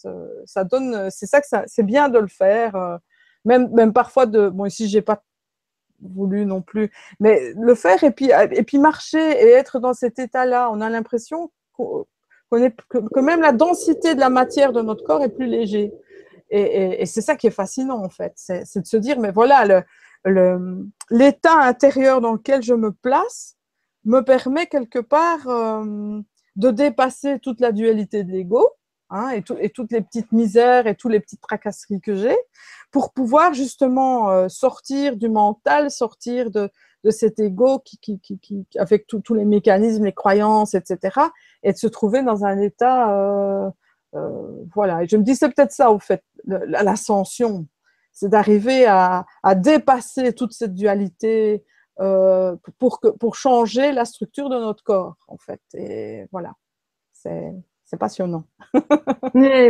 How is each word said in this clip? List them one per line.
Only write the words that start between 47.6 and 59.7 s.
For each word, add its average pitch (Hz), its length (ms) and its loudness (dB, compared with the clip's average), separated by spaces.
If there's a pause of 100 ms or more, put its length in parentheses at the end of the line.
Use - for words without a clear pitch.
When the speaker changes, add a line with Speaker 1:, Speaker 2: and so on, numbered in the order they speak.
Speaker 1:
c'est - 160 -6
d'arriver 208 560 2
à, 185 400 2 (180)
à 190 120 4
dépasser 247 800 0
toute 240 180 -8
cette 208 220 -8
dualité, 208 880 -2 (340)
euh, 190 580 0 (220)
pour 247 220 -2
que, 233 80 2
pour 208 280 -2
changer 247 560 0
la 240 120 -2
structure 285 460 -10
de 254 80 -4
notre 214 260 -8
corps, 180 320 -4 (120)
en - 100 -20
fait. - 240 -18 (100)
Et 110 580 -12
voilà, - 220 -14 (600)
c'est, 165 400 -12 (320)
c'est - 100 -14
passionnant. 175 480 -6 (300)
<laughs> 262 600 -2
Speaker 2:
Oui, 269 140 6 (220)